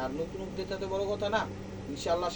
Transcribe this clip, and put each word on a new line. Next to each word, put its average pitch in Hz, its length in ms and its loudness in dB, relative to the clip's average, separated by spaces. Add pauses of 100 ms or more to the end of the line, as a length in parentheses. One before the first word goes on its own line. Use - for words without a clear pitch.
আর 131 140 -2
নতুন 165 280 -2
উদ্যোক্তা 190 340 -2
তো 196 120 -2
বড় 196 180 4
কথা 202 240 0
না, 202 60 6 (500)
ইনশাআল্লাহ 170 440 2